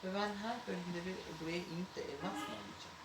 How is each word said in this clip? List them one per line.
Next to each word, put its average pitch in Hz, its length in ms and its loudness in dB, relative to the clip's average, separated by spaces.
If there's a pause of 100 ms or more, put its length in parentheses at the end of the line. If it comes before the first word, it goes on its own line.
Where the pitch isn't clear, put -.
Ve 185 100 2
ben 202 200 6
her 220 220 2 (100)
bölümde 175 400 0
bir 185 100 2 (240)
buraya 165 160 2
inip 180 400 0
de 156 60 0
elmas 147 320 0
mı 226 200 0
arayacağım? - 500 -8